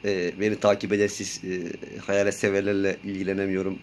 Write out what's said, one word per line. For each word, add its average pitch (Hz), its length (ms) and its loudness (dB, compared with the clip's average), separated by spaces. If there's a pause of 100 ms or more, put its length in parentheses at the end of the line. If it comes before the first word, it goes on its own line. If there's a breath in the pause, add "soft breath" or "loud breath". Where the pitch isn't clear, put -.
E, 90 360 0
beni 104 160 2
takip 104 360 4
eden 104 140 4
siz, - 380 -6
e, 92 180 -4 (360)
hayalet 101 360 2
severlerle 98 680 0
ilgilenemiyorum. 95 800 -2